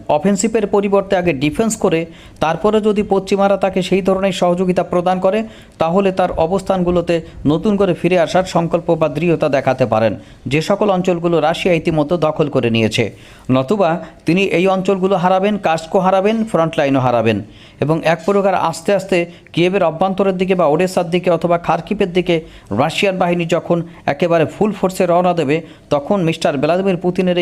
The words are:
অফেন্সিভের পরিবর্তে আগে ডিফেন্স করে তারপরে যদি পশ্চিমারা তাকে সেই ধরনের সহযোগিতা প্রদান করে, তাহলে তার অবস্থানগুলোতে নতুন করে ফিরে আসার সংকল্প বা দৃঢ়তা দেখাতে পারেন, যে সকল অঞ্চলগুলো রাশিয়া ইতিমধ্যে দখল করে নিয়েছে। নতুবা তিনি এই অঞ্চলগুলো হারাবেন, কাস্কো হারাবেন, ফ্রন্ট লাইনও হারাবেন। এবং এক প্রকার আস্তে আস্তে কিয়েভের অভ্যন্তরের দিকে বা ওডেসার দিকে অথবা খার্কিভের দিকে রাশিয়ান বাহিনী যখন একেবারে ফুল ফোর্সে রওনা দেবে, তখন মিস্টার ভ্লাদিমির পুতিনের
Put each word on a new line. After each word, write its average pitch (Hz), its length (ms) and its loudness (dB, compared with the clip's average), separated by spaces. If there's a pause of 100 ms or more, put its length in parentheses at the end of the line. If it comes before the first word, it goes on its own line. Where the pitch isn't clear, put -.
(180)
অফেন্সিভের 208 480 0 (100)
পরিবর্তে 196 460 0
আগে 175 120 2 (100)
ডিফেন্স 175 300 0 (100)
করে 165 160 2 (440)
তারপরে 165 340 0 (100)
যদি 208 140 0 (120)
পশ্চিমারা 196 500 2
তাকে 190 160 0 (100)
সেই 185 180 0
ধরনের 190 340 0
সহযোগিতা 180 500 2
প্রদান 180 340 0
করে, 196 140 2 (420)
তাহলে 185 280 2 (100)
তার 180 120 0 (140)
অবস্থানগুলোতে 175 720 0 (360)
নতুন 185 280 0
করে 185 220 2
ফিরে 180 240 2
আসার 185 200 0 (100)
সংকল্প 170 320 -2 (140)
বা 156 140 2
দৃঢ়তা 160 320 0 (100)
দেখাতে 131 360 0
পারেন, 110 200 2 (380)
যে 147 80 0 (100)
সকল 208 260 0
অঞ্চলগুলো 175 400 0 (120)
রাশিয়া 175 340 0
ইতিমধ্যে 160 360 0 (100)
দখল 156 280 0
করে 120 200 2
নিয়েছে। 113 300 0 (500)
নতুবা 165 340 2 (380)
তিনি 180 160 2 (140)
এই 175 80 2 (100)
অঞ্চলগুলো 190 480 0
হারাবেন, 190 300 2 (120)
কাস্কো 160 400 0
হারাবেন, 190 320 2 (140)
ফ্রন্ট 165 280 0
লাইনও 139 260 2
হারাবেন। 117 320 2 (460)
এবং 156 120 0 (180)
এক 165 120 -4
প্রকার 196 300 2 (140)
আস্তে - 300 -4
আস্তে 190 180 -2 (360)
কিয়েভের 180 360 2
অভ্যন্তরের 190 520 0
দিকে 190 200 0
বা 165 120 4
ওডেসার 180 400 0
দিকে 180 240 0
অথবা 175 200 0 (100)
খার্কিভের 180 500 -2
দিকে 175 180 0 (460)
রাশিয়ান 180 400 0
বাহিনী 175 240 0 (100)
যখন 170 220 0 (360)
একেবারে 165 320 2 (100)
ফুল 208 220 0
ফোর্সে 185 280 -2
রওনা 175 340 2
দেবে, 147 180 0 (360)
তখন 143 240 0 (100)
মিস্টার 165 340 0
ভ্লাদিমির 180 420 0
পুতিনের 180 380 0